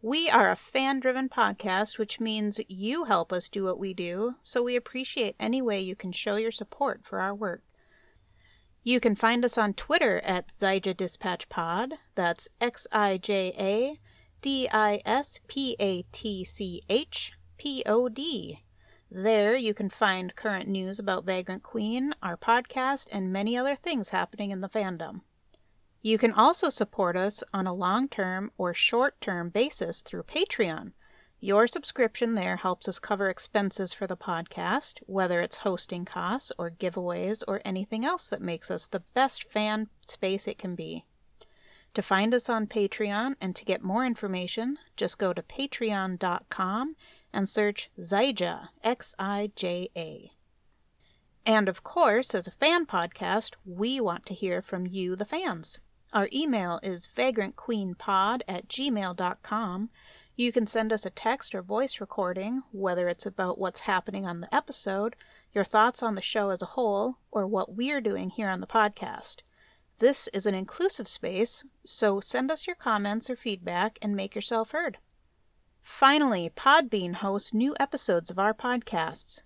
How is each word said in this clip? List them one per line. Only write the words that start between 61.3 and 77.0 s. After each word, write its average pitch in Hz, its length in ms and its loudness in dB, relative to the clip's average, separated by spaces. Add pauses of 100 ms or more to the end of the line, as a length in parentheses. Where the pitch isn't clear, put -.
or 185 80 -6
voice 220 360 -2
recording, 196 600 -2 (100)
whether 180 380 0
it's - 160 -4
about 185 320 -2
what's 180 220 -2
happening 196 440 -2
on 175 160 -6
the 175 140 -8
episode, 220 640 -2 (380)
your 202 100 2
thoughts 220 400 4
on 226 100 0
the 190 80 -6
show 202 300 0
as 180 100 -2
a 175 60 -8
whole, 226 480 0 (160)
or 196 160 0
what 190 260 -2
we're 262 260 -2
doing 196 300 -2
here 208 200 -4
on 185 120 -4
the 185 60 -10
podcast. - 720 0 (600)
This - 380 4
is 196 100 -2
an 202 80 2
inclusive 196 540 -2
space, - 560 -4 (200)
so 202 360 0
send 254 320 -2
us - 160 -4
your 349 80 -4
comments 214 520 0
or 254 80 -4
feedback 180 640 2
and 202 160 2
make 196 200 -2
yourself 220 340 2
heard. 311 300 0 (840)
Finally, 269 720 6
Podbean 226 600 6